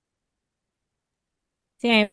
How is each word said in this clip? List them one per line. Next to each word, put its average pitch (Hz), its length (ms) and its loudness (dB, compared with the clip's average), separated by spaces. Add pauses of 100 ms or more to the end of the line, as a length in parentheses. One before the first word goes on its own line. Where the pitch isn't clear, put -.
(1800)
Sí, 240 140 -6
a - 20 2 (120)
mí 202 80 -16